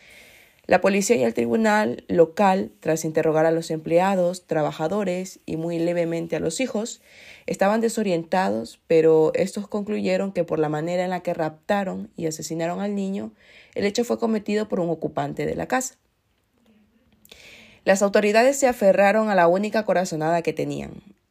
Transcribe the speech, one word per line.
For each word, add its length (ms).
La 120
policía 340
y 80
el 100
tribunal 760
local, 720
tras 240
interrogar 420
a 60
los 180
empleados, 760
trabajadores 1000
y 100
muy 220
levemente 560
a 60
los 180
hijos, 440
estaban 340
desorientados, 1080
pero 460
estos 340
concluyeron 640
que 100
por 160
la 100
manera 360
en 60
la 100
que 140
raptaron 840
y 100
asesinaron 540
al 160
niño, 360
el 100
hecho 160
fue 160
cometido 500
por 120
un 100
ocupante 560
de 80
la 140
casa. 300
Las 180
autoridades 560
se 80
aferraron 640
a 60
la 100
única 380
corazonada 580
que 100
tenían. 520